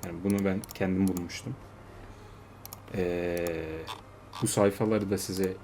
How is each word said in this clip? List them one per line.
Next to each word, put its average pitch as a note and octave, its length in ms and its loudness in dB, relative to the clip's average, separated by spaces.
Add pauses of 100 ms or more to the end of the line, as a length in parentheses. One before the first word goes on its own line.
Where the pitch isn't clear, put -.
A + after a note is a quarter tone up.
Yani E2+ 180 -6
bunu G2 200 6
ben F#2+ 180 2 (120)
kendim F#2+ 340 4
bulmuştum. F2+ 460 -2 (1400)
E, F2 520 0 (960)
bu - 40 2
sayfaları G#2 640 4
da G2 80 2
size F#2 340 0 (120)